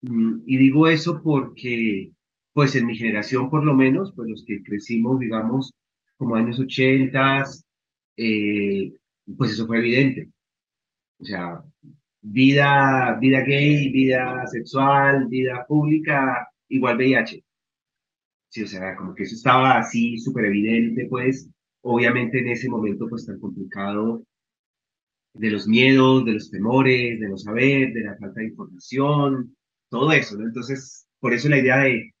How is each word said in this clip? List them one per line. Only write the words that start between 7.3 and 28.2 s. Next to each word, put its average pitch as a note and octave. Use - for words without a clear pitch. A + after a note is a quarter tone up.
eh, G#2
pues G#2+
eso A2+
fue A#2
evidente. B2
O -
sea, F2
vida, C3+
vida C3
gay, C#3
vida B2+
sexual, C3+
vida B2+
pública, D3
igual B2+
V B2+
I C3
H. A2
Sí, A2
o G2
sea, F#2+
como F#2
que G2+
eso F#2+
estaba B2+
así A#2
súper -
evidente, A2+
pues, B2+
obviamente A#2+
en A#2+
ese A#2+
momento, G#2+
pues, A2+
tan G2
complicado G2+
de G#2+
los G2+
miedos, C3
de A2
los -
temores, A#2+
de G#2
no F#2+
saber, B2
de A2+
la G2+
falta G#2